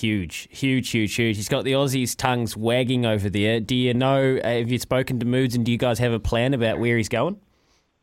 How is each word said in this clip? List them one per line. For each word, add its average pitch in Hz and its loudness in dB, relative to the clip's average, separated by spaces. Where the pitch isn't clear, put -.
huge, 104 -2
huge, 131 -2
huge, 107 0
huge. 117 0
He's 101 -6
got 127 -2
the 131 0
Aussies' 135 0
tongues 123 -2
wagging 120 0
over 104 0
there. 107 2
Do 113 -2
you 123 2
know, 131 2
uh, - -2
have 117 0
you 123 0
spoken 127 -2
to 117 -2
Moods, 123 2
and 117 0
do 120 2
you 120 2
guys 117 0
have 120 0
a 113 0
plan 120 0
about 113 0
where 120 2
he's 113 0
going? 160 -2